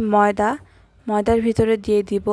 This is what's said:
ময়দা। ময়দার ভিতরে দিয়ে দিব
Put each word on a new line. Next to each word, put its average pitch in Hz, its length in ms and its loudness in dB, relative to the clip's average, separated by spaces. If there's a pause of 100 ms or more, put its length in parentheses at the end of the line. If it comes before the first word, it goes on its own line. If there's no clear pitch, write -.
ময়দা। 208 440 2 (560)
ময়দার 214 340 0
ভিতরে 226 340 0 (100)
দিয়ে 208 160 2 (100)
দিব 196 220 -4